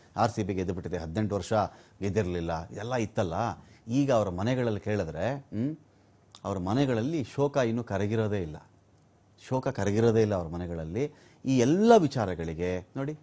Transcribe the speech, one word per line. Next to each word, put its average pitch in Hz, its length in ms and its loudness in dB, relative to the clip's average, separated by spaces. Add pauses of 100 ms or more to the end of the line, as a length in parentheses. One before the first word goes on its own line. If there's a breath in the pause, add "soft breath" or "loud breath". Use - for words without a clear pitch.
(180 loud breath)
ಆರ್ 110 140 4
ಸಿ 110 120 -2
ಬಿ 95 100 -2
ಗೆದ್ದುಬಿಟ್ಟಿದೆ, 87 440 -4
ಹದಿನೆಂಟು 92 380 -2
ವರ್ಷ 95 180 -4 (480 loud breath)
ಗೆದ್ದಿರಲಿಲ್ಲ, 87 680 -2
ಎಲ್ಲ 117 260 -6
ಇತ್ತಲ್ಲ. 101 380 -2 (540 loud breath)
ಈಗ 135 240 0
ಅವರ 107 180 4
ಮನೆಗಳಲ್ಲಿ 110 500 0
ಕೇಳಿದ್ರೆ, 101 580 -2
ಹ್ಮ್, 135 380 -6 (680 soft breath)
ಅವ್ರ 98 120 -2
ಮನೆಗಳಲ್ಲಿ 123 680 0
ಶೋಕ 143 340 -2
ಇನ್ನೂ 117 260 0
ಕರಗಿರೋದೇ 104 580 0
ಇಲ್ಲ, 78 160 -8 (920)
ಶೋಕ 131 200 -2
ಕರಗಿರೋದೇ 110 540 4
ಇಲ್ಲ 104 140 2
ಅವ್ರ 87 120 -2
ಮನೆಗಳಲ್ಲಿ. 85 580 -6 (400 loud breath)
ಈ 131 120 2
ಎಲ್ಲ 175 400 6
ವಿಚಾರಗಳಿಗೆ 90 920 0 (100)
ನೋಡಿ, 151 260 -6